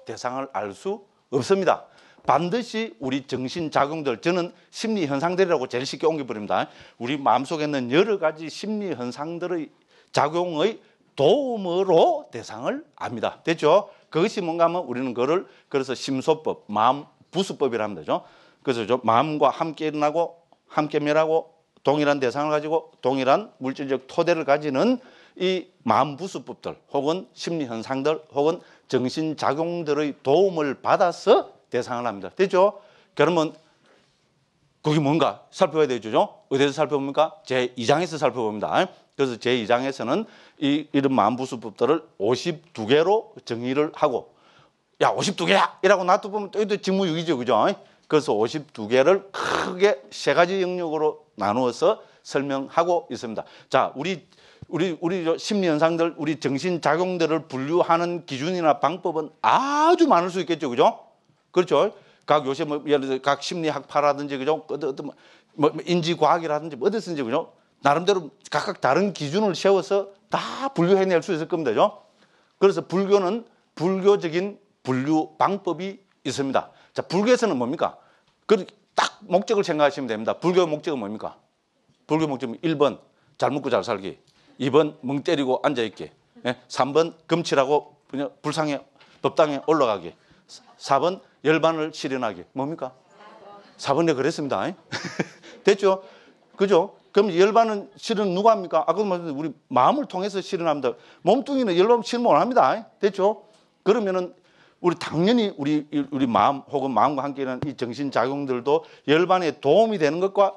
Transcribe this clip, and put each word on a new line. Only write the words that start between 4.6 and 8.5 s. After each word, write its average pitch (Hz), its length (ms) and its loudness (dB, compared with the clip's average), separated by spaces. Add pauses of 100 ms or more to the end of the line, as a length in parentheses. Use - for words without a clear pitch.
심리 214 360 -4
현상들이라고 165 600 0
제일 120 160 -4
쉽게 160 220 -4
옮겨버립니다. 117 600 -2 (300)
우리 127 200 -6
마음속에 135 460 0
있는 135 280 -4
여러 196 260 2
가지 160 300 -4
심리 202 460 -6